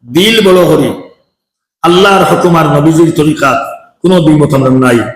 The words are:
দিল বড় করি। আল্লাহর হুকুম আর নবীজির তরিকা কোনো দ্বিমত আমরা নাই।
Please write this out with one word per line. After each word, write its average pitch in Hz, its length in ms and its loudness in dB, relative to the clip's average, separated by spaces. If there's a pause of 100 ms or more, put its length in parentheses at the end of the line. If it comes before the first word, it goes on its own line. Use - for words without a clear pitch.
(120)
দিল 202 340 0
বড় 180 200 2
করি। 147 400 -2 (760)
আল্লাহর 185 420 2
হুকুম 170 320 0
আর 156 100 0
নবীজির 156 460 0
তরিকা 147 600 -2 (300)
কোনো 180 180 0
দ্বিমত 151 340 0
আমরা 131 160 0
নাই। 127 300 0 (160)